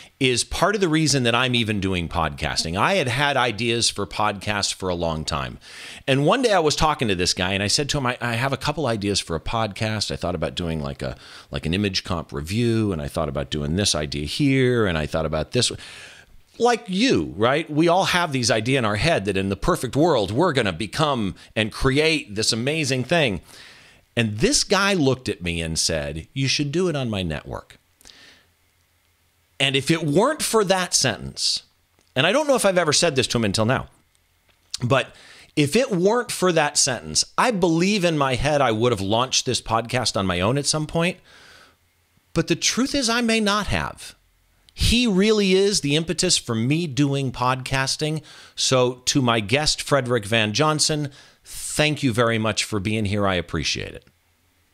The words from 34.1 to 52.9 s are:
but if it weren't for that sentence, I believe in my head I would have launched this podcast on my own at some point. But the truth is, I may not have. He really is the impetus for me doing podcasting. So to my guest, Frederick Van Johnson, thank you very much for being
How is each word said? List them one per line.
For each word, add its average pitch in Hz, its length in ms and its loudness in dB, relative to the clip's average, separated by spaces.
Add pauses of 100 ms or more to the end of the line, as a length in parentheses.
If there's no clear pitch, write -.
but 123 320 0 (400)
if 147 220 2
it 262 160 2
weren't 208 400 2
for 185 180 2
that 156 260 2
sentence, 80 480 0 (140)
I 233 140 4
believe 180 520 2
in 165 140 2
my 135 160 2
head 143 260 2
I 127 120 4
would 113 180 2
have 107 100 0
launched 110 460 0
this 117 160 -2
podcast 117 540 -2
on 98 100 0
my 87 140 0
own 113 180 2
at 143 80 -4
some 151 220 -2
point. 165 300 -2 (1160)
But 170 140 0
the 170 80 0
truth - 360 0
is, 277 160 0
I 233 120 0
may 226 180 2
not 202 300 0
have. - 480 -4 (580)
He 240 320 4
really 208 460 4
is 196 300 4
the 143 120 2
impetus 165 440 0
for - 180 -4
me 151 320 0
doing 139 420 0
podcasting. 135 920 -2 (360)
So 127 480 2
to - 180 2
my 117 160 2
guest, 123 420 0
Frederick 123 440 0
Van 107 300 0
Johnson, 151 560 0 (340)
thank - 580 -2
you 131 100 2
very 113 260 2
much 110 260 0
for 107 160 -4
being 107 240 -2